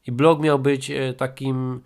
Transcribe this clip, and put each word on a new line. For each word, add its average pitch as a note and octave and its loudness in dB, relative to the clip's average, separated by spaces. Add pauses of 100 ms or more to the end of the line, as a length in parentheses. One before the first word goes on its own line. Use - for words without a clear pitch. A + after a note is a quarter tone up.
I B2 -6
blog D3 4
miał D3+ 2
być, C3+ 0
e, C3+ -4
takim C3 -6